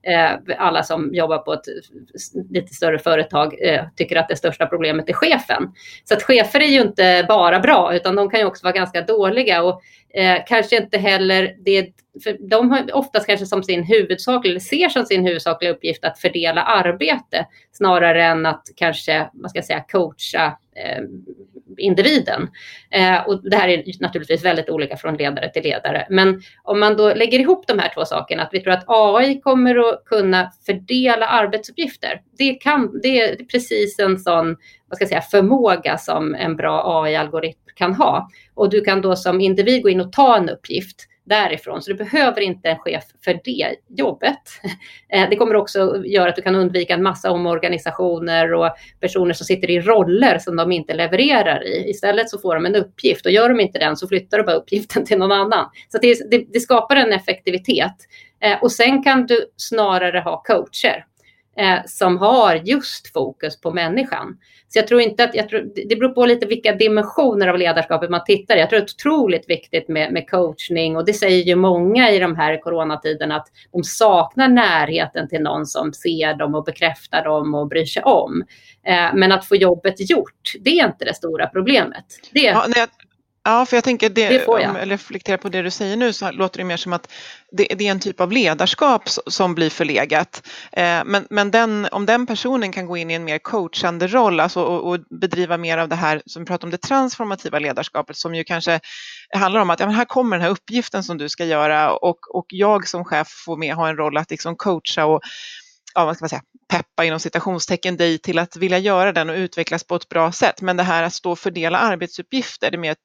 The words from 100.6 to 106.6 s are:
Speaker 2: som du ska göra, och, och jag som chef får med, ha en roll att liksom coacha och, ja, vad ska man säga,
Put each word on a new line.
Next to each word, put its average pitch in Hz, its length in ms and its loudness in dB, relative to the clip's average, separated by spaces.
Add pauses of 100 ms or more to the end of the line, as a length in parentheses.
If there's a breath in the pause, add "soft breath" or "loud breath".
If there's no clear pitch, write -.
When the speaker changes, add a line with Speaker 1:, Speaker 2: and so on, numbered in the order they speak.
Speaker 2:
som 170 160 -8
du 147 100 -8
ska - 160 -8
göra, 151 520 2
och, - 400 -4
och 175 120 -6
jag 202 400 0
som 175 160 -8
chef 156 240 -2
får - 280 -12
med, 156 180 -6
ha 165 140 -2
en 156 80 -6
roll 151 200 -4
att 160 140 -4
liksom 160 260 -10
coacha 165 500 -2
och, 156 140 2 (760 loud breath)
ja, 175 100 2
vad 160 120 -2
ska - 60 -8
man 160 60 -4
säga, - 140 -8 (260)